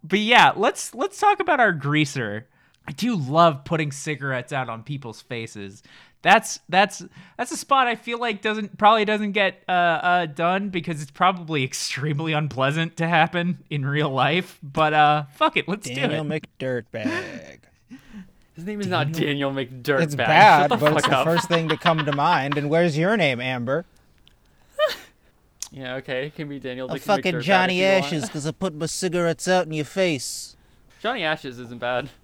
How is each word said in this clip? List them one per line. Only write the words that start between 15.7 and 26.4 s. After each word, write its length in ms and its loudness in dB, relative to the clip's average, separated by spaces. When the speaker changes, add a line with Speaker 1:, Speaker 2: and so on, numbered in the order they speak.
Speaker 2:
Daniel 340 -2
Speaker 1:
do 100 -4
it. 100 -6
Speaker 2:
McDirtbag. 1000 -8
Speaker 3:
His 100 -14
name 160 -6
is 60 -4
not 260 0
Speaker 2:
Daniel 380 -2
Speaker 3:
Daniel 300 -8
McDirtbag. 220 2
Speaker 2:
It's 120 -2
bad, 480 8
Speaker 3:
Shut 80 2
the 140 2
Speaker 2:
but 80 6
it's 100 2
Speaker 3:
fuck 80 2
Speaker 2:
the 80 4
Speaker 3:
up. 60 2
Speaker 2:
first 220 0
thing 220 0
to 80 -2
come 280 0
to 80 -2
mind. 440 0
And 120 -2
where's 280 2
your 180 2
name, 240 0
Amber? 460 -4
Speaker 3:
Yeah, 260 -10
okay, 280 -6
it 100 -14
can 140 -10